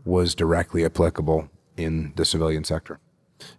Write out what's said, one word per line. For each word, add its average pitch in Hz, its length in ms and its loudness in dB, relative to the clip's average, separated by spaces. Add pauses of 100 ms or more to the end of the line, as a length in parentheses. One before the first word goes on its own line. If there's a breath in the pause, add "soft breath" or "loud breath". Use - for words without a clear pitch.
was 90 280 2
directly 82 520 0
applicable 80 640 0 (260)
in 80 400 -4
the 80 100 0
civilian 80 380 0
sector. - 360 -6 (600 loud breath)